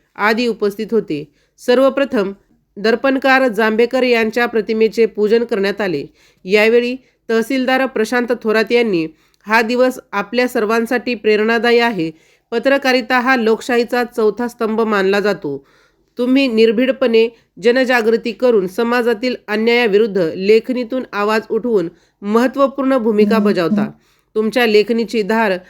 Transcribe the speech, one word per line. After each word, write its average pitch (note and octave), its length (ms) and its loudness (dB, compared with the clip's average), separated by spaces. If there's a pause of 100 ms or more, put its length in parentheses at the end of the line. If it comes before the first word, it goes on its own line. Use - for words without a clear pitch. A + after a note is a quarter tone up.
(160)
आदी A3 300 0
उपस्थित G#3 440 -4
होते. F3 420 -4 (260)
सर्वप्रथम B3+ 760 0 (440)
दर्पणकार C4 720 0
जांभेकर A3 540 0
यांच्या A#3 440 0
प्रतिमेचे A3 600 0
पूजन G#3+ 380 0
करण्यात G3+ 360 -2
आले. D#3+ 260 -4 (380)
यावेळी A3+ 520 2 (340)
तहसीलदार B3+ 560 0
प्रशांत B3 460 -2 (100)
थोरात A3 300 0
यांनी, G#3+ 340 0 (400)
"हा A3 160 2
दिवस B3 360 0 (140)
आपल्या A#3 360 -2
सर्वांसाठी A#3 680 -2
प्रेरणादायी A3 640 2
आहे. G#3 320 -2 (400)
पत्रकारिता C4 720 0
हा C4 160 2
लोकशाहीचा A#3 680 0
चौथा A3+ 440 -2
स्तंभ A3 320 -4
मानला G3+ 400 0
जातो. D#3 460 -4 (520)
तुम्ही C4 280 2
निर्भीडपणे A3+ 840 2 (340)
जनजागृती A#3 680 0
करून A3 340 2
समाजातील A#3 680 -2 (120)
अन्यायाविरुद्ध A3 680 0
लेखणीतून A3 840 0 (100)
आवाज G#3+ 380 -2
उठवून G#3+ 380 -2 (340)
महत्त्वपूर्ण C4 760 0
भूमिका G#3+ 400 2
बजावता. G3+ 520 0 (440)
तुमच्या A3 320 0
लेखणीची A3 560 0
धार A3 300 0 (180)